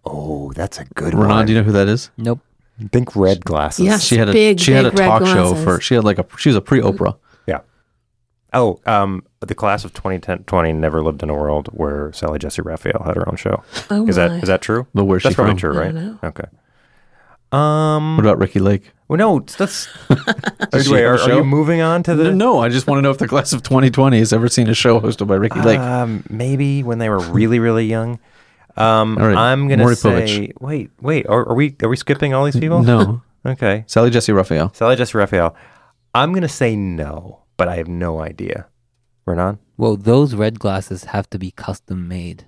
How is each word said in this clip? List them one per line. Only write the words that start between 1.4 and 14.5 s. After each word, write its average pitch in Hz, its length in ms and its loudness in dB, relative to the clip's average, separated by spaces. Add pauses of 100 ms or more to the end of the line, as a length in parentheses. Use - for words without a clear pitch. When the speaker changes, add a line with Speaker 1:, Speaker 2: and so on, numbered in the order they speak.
Speaker 2:
do 110 80 2
you 113 60 4
know 110 40 2
who 107 100 2
that 98 140 4
is? 110 300 -2
Speaker 3:
Nope. 117 220 -4 (520)
Speaker 1:
Think 123 240 -2
red 92 300 2
glasses. 76 400 -2
Speaker 4:
Yes, 208 180 2
Speaker 2:
She 120 140 2
had 113 120 2
a, - 40 2
Speaker 4:
big, 214 260 4
Speaker 2:
she 170 120 2
had 135 140 4
a 120 60 4
Speaker 4:
big 196 80 0
red 190 80 4
Speaker 2:
talk - 200 4
show 92 220 4
Speaker 4:
glasses. 156 140 -2
Speaker 2:
for, 90 180 2
she - 140 0
had, 117 80 2
like, 104 160 2
a, - 60 -4 (120)
she - 120 2
was 123 60 4
a 98 60 2
pre-Oprah. 101 540 0 (300)
Speaker 1:
Yeah. 85 140 -4 (920)
Oh, 117 340 2
um, 101 360 0 (180)
the - 120 -8
class 104 320 -4
of - 80 -16
twenty 95 240 -6
ten 92 280 -8
twenty 82 280 0
never 80 300 0
lived 76 180 -4
in 78 80 -6
a 76 60 -2
world 76 320 -2
where 73 460 -6
Sally 78 260 -6
Jesse 76 240 -8
Raphael 82 420 -6
had 85 100 -4
her 87 140 -4
own - 60 -4
show. - 280 -6 (280)
Speaker 4:
Oh 208 160 0
Speaker 1:
Is 196 80 0
that, 87 160 2
Speaker 4:
my. 170 60 -6
Speaker 1:
is 170 100 -6
that 95 160 0